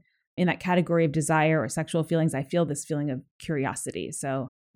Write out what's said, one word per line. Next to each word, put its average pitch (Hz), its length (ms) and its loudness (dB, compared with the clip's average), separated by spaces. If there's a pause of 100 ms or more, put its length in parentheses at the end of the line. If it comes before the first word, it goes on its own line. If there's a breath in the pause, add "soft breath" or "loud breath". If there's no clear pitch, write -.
(380)
in 208 80 2
that - 140 2
category 170 440 2
of 156 80 2
desire 156 480 2
or 113 80 0
sexual 160 360 -2
feelings, 160 320 2
I 135 80 -2
feel 175 200 0
this 147 220 -4
feeling 147 240 -4
of 131 140 -6 (160)
curiosity. 135 720 -4
So 135 360 -6 (280)